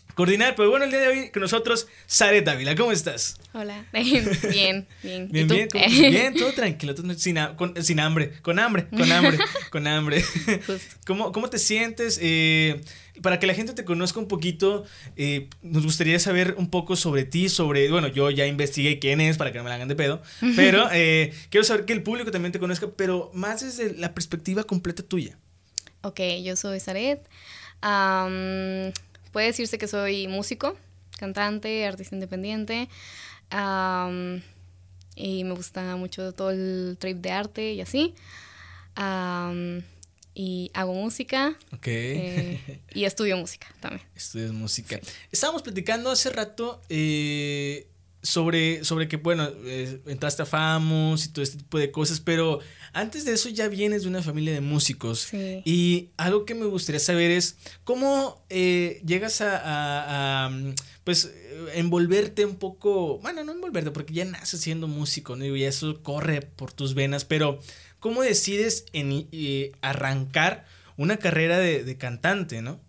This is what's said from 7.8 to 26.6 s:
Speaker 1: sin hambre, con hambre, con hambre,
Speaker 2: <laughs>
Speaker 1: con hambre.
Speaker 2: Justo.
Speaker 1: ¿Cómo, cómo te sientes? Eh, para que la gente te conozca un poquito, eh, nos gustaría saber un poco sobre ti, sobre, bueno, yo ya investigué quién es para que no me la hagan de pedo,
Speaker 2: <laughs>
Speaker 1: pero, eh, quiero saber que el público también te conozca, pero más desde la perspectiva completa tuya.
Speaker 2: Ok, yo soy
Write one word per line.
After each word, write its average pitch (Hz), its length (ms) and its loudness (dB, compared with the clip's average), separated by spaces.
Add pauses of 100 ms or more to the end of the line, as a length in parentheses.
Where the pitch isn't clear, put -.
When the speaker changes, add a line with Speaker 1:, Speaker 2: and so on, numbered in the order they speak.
Speaker 1:
sin 160 180 4
hambre, 156 320 2 (100)
con 170 160 2
hambre, 208 320 2
con 247 200 4
hambre, 254 280 6 (160)
Speaker 2:
<laughs> - 160 -6
Speaker 1:
con 147 160 -2
hambre. 151 360 2
Speaker 2:
Justo. 190 760 -2 (100)
Speaker 1:
¿Cómo, 190 260 0
cómo 226 160 -2
te 247 100 -2
sientes? 226 640 0
Eh, 160 580 4 (420)
para 180 160 2
que 190 80 0
la 185 80 4
gente 220 200 -4
te 233 100 -8
conozca 175 340 -2
un 214 80 -4
poquito, 190 580 0 (320)
eh, 143 320 -2 (140)
nos 156 220 0
gustaría 160 340 4
saber 180 400 2
un 175 120 -2
poco 180 260 0
sobre 143 280 2
ti, 165 260 0
sobre, 147 400 4
bueno, 160 180 2
yo 139 220 2
ya 139 160 2
investigué 143 520 0
quién 139 220 2
es 156 160 4
para 143 160 -2
que 117 60 -10
no 120 60 -8
me 123 60 -6
la 123 60 -6
hagan 127 120 -6
de 143 80 -2
pedo, 151 260 0 (180)
Speaker 2:
<laughs> 240 160 4
Speaker 1:
pero, 190 360 8
eh, 160 400 4 (180)
quiero 208 140 8
saber 214 200 4
que 220 80 0
el 208 100 0
público 220 280 -4
también 180 220 -2
te 190 60 -4
conozca, 180 380 -2
pero 185 380 0
más 208 280 -4
desde 240 360 -4
la 175 160 -6
perspectiva 180 500 -2
completa 175 380 -4
tuya. 151 360 -4 (640)
Speaker 2:
Ok, 196 200 -8 (220)
yo 185 140 -6
soy 190 240 -4